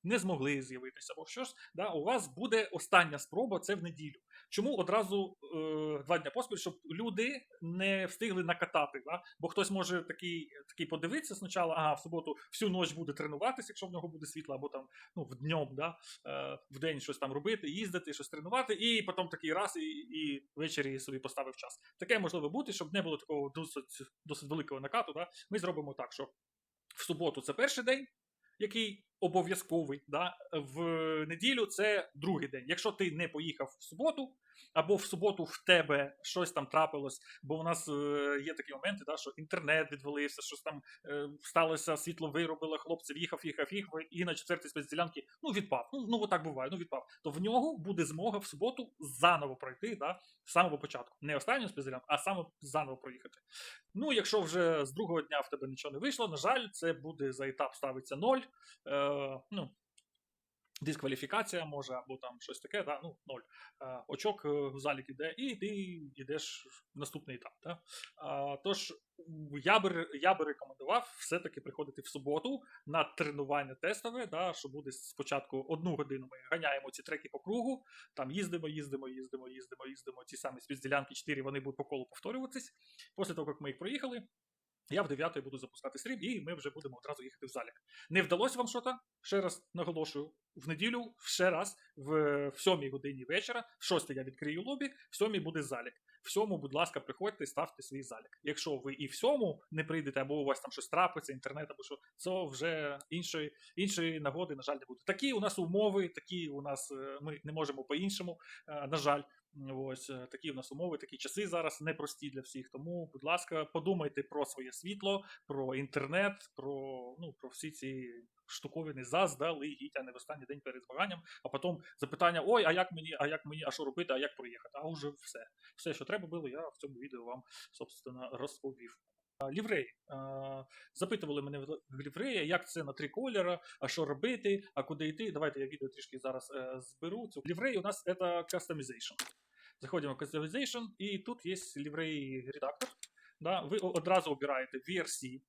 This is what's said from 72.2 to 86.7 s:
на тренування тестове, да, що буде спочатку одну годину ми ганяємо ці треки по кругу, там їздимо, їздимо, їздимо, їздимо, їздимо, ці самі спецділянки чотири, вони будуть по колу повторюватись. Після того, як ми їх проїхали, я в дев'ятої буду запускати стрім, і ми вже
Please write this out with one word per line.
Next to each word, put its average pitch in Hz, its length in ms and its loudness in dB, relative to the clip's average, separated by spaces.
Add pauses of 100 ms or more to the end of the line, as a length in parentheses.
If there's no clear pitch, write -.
на 151 180 4
тренування 143 720 0
тестове, 233 520 -2
да, 170 260 0
що - 160 -8
буде 135 240 -8
спочатку 135 760 -4
одну 160 280 0
годину 135 340 -4
ми 131 80 -16 (120)
ганяємо 139 400 0
ці - 120 -12
треки - 260 -4
по 147 100 -8
кругу, 240 460 0 (300)
там 135 160 -2
їздимо, 170 380 0
їздимо, 139 400 -4
їздимо, 131 400 -8
їздимо, 131 380 -12
їздимо, 131 400 -12
ці 165 100 -12
самі 131 240 -6
спецділянки 139 540 0
чотири, 139 280 -2
вони 139 180 -2
будуть 135 160 -6
по 143 80 -2
колу 131 220 -4
повторюватись. 262 640 -6 (440)
Після 190 180 0
того, 151 160 -2
як 143 100 -6
ми 143 80 -4
їх 135 100 -6
проїхали, 240 440 -4 (720)
я 196 100 4
в 160 60 0
дев'ятої 143 360 0
буду 131 140 -8
запускати - 400 -8
стрім, 254 240 -4
і 214 180 -2
ми 156 140 -6
вже 143 160 -6